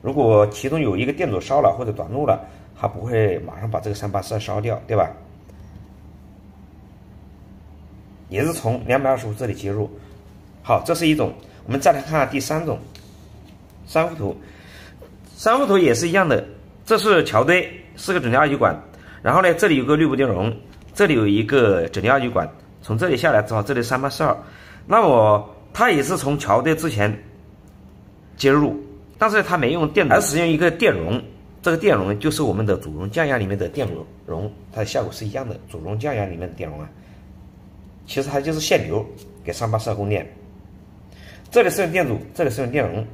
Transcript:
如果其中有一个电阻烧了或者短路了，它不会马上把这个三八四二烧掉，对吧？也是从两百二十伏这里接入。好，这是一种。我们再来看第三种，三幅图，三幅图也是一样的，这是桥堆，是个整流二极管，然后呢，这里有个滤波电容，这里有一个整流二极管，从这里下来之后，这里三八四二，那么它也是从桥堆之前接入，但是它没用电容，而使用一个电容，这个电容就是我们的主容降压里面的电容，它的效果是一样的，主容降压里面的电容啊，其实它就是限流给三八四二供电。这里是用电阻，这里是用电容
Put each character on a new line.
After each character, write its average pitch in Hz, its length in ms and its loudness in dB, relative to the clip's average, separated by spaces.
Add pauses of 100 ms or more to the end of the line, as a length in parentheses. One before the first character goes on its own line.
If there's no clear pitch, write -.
如 131 120 -4
果 110 340 6
其 135 220 -8
中 160 100 -2
有 107 160 0
一 113 100 -2
个 139 60 -2
电 156 180 -4
阻 92 120 -2
烧 135 180 0
了 92 180 4
或 123 60 -6
者 110 80 -4
短 85 180 -8
路 139 160 -4
了， - 220 0 (320)
它 104 80 -4
不 110 140 -8
会 110 380 0
马 - 200 -14
上 110 100 -8
把 98 120 -4
这 107 80 -8
个 101 60 -4
三 104 140 -8
八 95 120 -4
四 113 120 -8
二 107 60 -4
烧 104 220 -6
掉， 113 260 -6
对 113 80 -2
吧？ 90 160 2 (3250)
也 101 140 -2
是 160 100 -2
从 120 340 -4
两 135 140 2
百 135 80 0
二 131 80 2
十 117 100 -8
伏 104 60 -8
这 127 120 -8
里 101 80 -6
接 98 160 -8
入。 104 200 -4 (760)
好， 107 220 0
这 170 100 0
是 165 100 -4
一 156 80 4
种。 151 200 0 (320)
我 113 60 -8
们 139 100 -2
再 170 100 4
来 143 100 0
看 147 280 -2
第 139 100 -4
三 160 260 -4
种， 131 140 -4 (1040)
三 160 220 0
幅 165 80 -8
图， 98 220 -6 (1000)
三 233 220 2
幅 277 80 2
图 196 120 4
也 147 160 6
是 139 140 0
一 165 60 -2
样 190 140 4
的， 117 180 0 (400)
这 220 120 2
是 190 280 4
桥 110 180 2
堆， 170 260 2 (280)
是 - 160 -6
个 170 80 0
整 120 100 -2
流 131 80 4
二 151 80 4
极 139 80 0
管， 98 180 2 (480)
然 127 140 2
后 185 60 6
呢， 175 120 4
这 196 140 2
里 160 80 4
有 131 80 2
个 147 140 2
滤 160 100 4
波 151 80 0
电 131 120 2
容， 104 260 0 (400)
这 202 120 4
里 156 80 2
有 110 140 2
一 104 160 2
个 107 460 4
整 95 120 -6
流 113 100 2
二 139 100 4
极 123 80 -2
管， 90 200 -2 (320)
从 113 160 -4
这 175 120 0
里 131 80 2
下 151 160 2
来 107 80 4
之 113 120 -6
后， 110 80 0
这 135 120 -4
里 117 100 0
三 127 180 -2
八 139 80 -4
四 160 140 -4
二， 139 140 0 (480)
那 220 160 4
么 107 480 4 (240)
它 233 180 2
也 147 100 2
是 131 140 -2
从 143 240 -2
桥 113 220 2
堆 156 120 2
之 - 160 -2
前 107 280 0 (1200)
接 139 120 4
入， 139 280 4 (400)
但 220 120 2
是 208 140 2
它 175 140 0
没 135 160 0
用 156 180 0
电 180 160 2
容， 123 80 6
而 143 60 6
使 143 160 -2
用 170 100 2
一 156 100 2
个 170 140 4
电 165 220 2
容， 90 280 -2 (400)
这 180 100 0
个 165 60 0
电 160 200 2
容 101 200 -2
就 147 140 0
是 156 120 -2
我 110 100 0
们 107 120 -2
的 98 120 2
主 78 160 -12
容 90 160 -8
降 156 180 0
压 131 100 0
里 101 80 -2
面 98 120 -4
的 92 100 -4
电 127 180 -4 (400)
容， 85 240 -8 (220)
它 - 80 -10
的 107 60 -2
效 120 180 -4
果 92 80 -8
是 - 140 -12
一 104 60 -6
样 131 160 -8
的， 110 100 -10 (120)
主 80 100 -14
容 98 200 -6
降 139 160 -4
压 104 100 -2
里 92 60 -10
面 85 100 -10
的 90 140 -8
电 82 140 -10
容 76 100 -12
啊， 76 100 -14 (1160)
其 - 160 -6
实 143 80 -6
它 139 100 -2
就 156 140 -4
是 156 80 -4
限 156 240 0
流 101 200 -4 (380)
给 85 80 -8
三 113 180 -4
八 113 80 0
四 110 120 -4
二 98 60 -2
供 101 140 -4
电。 95 160 -2 (1200)
这 240 140 4
里 180 60 4
是 202 120 -2
用 170 120 0
电 180 120 2
阻， 117 140 -2 (160)
这 180 80 -2
里 135 60 2
是 113 120 -6
用 120 80 -4
电 139 140 0
容 90 140 -4 (160)